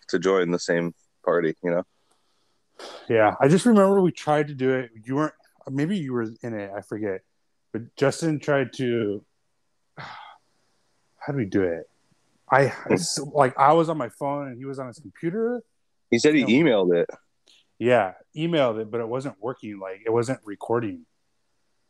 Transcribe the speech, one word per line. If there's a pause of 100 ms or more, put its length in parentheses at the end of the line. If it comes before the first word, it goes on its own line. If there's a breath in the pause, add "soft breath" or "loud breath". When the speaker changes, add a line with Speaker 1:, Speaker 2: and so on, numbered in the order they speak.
Speaker 1:
to
join
the
same (320)
party,
you
know? (1300 loud breath)
Speaker 2:
Yeah,
I
just
remember
we
tried
to
do
it. (120)
You
weren't, (360)
maybe
you
were (160)
in
it,
I
forget. (520)
But
Justin
tried
to, (400)
<sighs>
how
do
we
do
it? (600)
I, (160)
it's,
like,
I
was
on
my
phone
and
he
was
on
his
computer. (480)
Speaker 1:
He
said
he
Speaker 2:
No.
Speaker 1:
emailed
it. (720 soft breath)
Speaker 2:
Yeah, (220)
emailed
it,
but
it
wasn't
working.
Like,
it
wasn't
recording. (840)